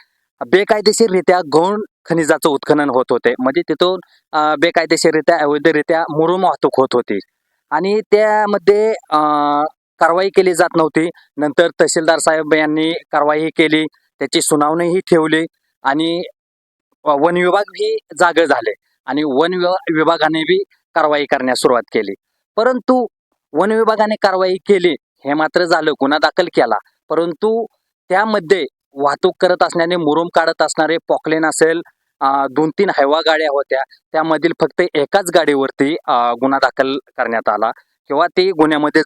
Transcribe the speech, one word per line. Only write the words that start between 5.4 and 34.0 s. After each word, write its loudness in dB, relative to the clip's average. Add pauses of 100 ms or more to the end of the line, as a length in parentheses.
मुरुम -2
वाहतूक 0
होत 2
होती -2 (520)
आणि -2
त्यामध्ये, 2 (200)
अ, 0 (800)
कारवाई 2
केली 2
जात 0
नव्हती. 0 (280)
नंतर 0 (120)
तहसीलदार 2
साहेब 0
यांनी 0
कारवाई -2
केली, 0 (320)
त्याची -2
सुनावणीही 0
ठेवली 0 (360)
आणि -2 (840)
व-, 2
वन 0
विभाग 2
ही -4 (200)
जागे 2
झाले -2 (320)
आणि -4
वन 0
विभा-, -2
विभागाने 0
बी 0 (320)
कारवाई 0
करण्यास -2
सुरुवात 2 (100)
केली. -4 (420)
परंतु 0 (460)
वन 0
विभागाने 0
कारवाई 0
केली 0 (300)
हे -2
मात्र 0
झालं, 0
गुन्हा 0
दाखल 0
केला, 0 (340)
परंतु -2 (420)
त्यामध्ये 0 (280)
वाहतूक -2
करत 2
असण्याने -2
मुरुम -2
काढत 0
असणारे 0 (120)
पॉकलेन -2
असेल, 0 (380)
अ, 0
दोन -2
तीन -2
हायवा 2
गाड्या 0
होत्या, -2 (320)